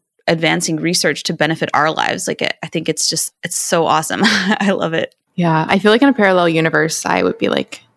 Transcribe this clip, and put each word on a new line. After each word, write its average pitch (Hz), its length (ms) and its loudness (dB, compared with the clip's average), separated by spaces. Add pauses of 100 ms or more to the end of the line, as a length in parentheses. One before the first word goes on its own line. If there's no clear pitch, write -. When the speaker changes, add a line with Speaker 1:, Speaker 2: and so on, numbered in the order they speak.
(280)
Speaker 1:
advancing 165 480 0
research 160 480 -2
to 170 100 -4
benefit 156 400 -2
our 151 180 2
lives. - 360 -4
Like, - 160 -4
I, - 80 -2 (100)
I 175 60 -10
think 160 200 -6
it's - 220 -2
just, - 320 -4
it's 175 140 -8
so 170 320 0
awesome. 156 340 0
<laughs> - 20 2
I 202 480 0
love 165 220 -2
it. - 220 -4 (180)
Speaker 2:
Yeah. 160 340 2
I 196 120 2
feel 208 120 4
like 233 120 4
in 277 60 6
a 247 40 4
parallel 185 360 2
universe, 160 540 0
I 175 200 0
would - 160 -2
be, - 100 0
like, - 320 -4 (160)